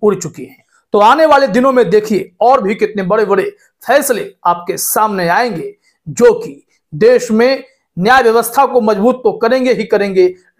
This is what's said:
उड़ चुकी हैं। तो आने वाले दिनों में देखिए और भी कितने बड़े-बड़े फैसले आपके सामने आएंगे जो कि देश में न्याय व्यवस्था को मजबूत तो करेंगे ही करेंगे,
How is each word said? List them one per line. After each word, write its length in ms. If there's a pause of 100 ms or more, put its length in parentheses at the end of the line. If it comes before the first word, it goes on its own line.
उड़ 140
चुकी 300
हैं। 200 (280)
तो 60
आने 260
वाले 220
दिनों 240
में 180
देखिए 420 (100)
और 200
भी 140
कितने 280
बड़े-बड़े 400 (440)
फैसले 480 (100)
आपके 320
सामने 500
आएंगे 480 (340)
जो 240
कि 340 (280)
देश 360
में 320 (360)
न्याय 240
व्यवस्था 420
को 160
मजबूत 420
तो 80
करेंगे 420
ही 100
करेंगे, 520 (240)